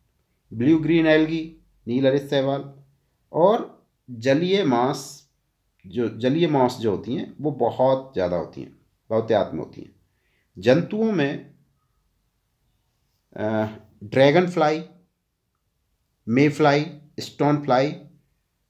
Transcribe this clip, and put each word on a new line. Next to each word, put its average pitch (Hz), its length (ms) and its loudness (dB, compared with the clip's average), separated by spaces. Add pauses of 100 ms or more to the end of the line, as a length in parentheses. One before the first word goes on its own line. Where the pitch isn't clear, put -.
(520)
ब्लू 127 260 2
ग्रीन 160 280 2
एल्गी, 156 500 2 (320)
नील 127 180 2
हरित 143 240 2
शैवाल 139 440 -2 (580)
और 196 540 -4 (240)
जलीय 147 540 -2
मांस, 131 640 -4 (580)
जो 110 320 -4
जलीय 143 300 0
मांस 131 280 2
जो 110 140 -2
होती 104 240 -4
हैं - 260 -10
वो 147 100 -4
बहुत 131 640 0
ज़्यादा 90 220 -2
होती 76 240 -8
हैं, 62 200 -18 (300)
बहुतायत 113 440 0
में 78 60 -8
होती - 200 -14
हैं। - 160 -20 (640)
जंतुओं 170 540 0
में, 143 420 -4 (1800)
अ, 110 300 -2 (380)
ड्रैगन 143 420 4
फ्लाई, 160 380 0 (1400)
मे 131 200 4
फ्लाई, 147 380 2 (340)
स्टोन 147 440 -2
फ्लाई 131 280 2 (760)